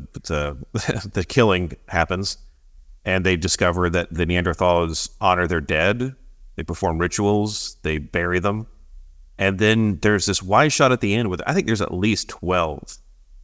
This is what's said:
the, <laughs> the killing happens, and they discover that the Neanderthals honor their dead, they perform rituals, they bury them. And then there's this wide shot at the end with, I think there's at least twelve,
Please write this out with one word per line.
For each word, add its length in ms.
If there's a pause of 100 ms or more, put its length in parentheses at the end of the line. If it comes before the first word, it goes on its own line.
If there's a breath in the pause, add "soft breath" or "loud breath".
(140)
the, 420 (160)
<laughs> 400
the 160
killing 440 (160)
happens, 500 (680)
and 220
they 100
discover 540
that 240
the 100
Neanderthals 840 (100)
honor 280
their 120
dead, 540 (400)
they 80
perform 360
rituals, 840
they 160
bury 400
them. 300 (680)
And 200
then 440
there's 240
this 140
wide 320
shot 200
at 80
the 160
end 140
with, 160
I 60
think 140
there's 140
at 120
least 360
twelve, 680 (480)